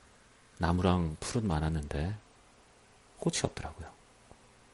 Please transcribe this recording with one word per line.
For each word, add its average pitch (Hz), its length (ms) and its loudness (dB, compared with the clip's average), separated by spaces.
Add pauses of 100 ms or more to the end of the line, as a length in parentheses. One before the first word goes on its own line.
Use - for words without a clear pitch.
(600)
나무랑 87 600 4
풀은 113 280 -2
많았는데 80 720 0 (1000)
꽃이 - 240 -2
없더라고요. - 480 -8 (840)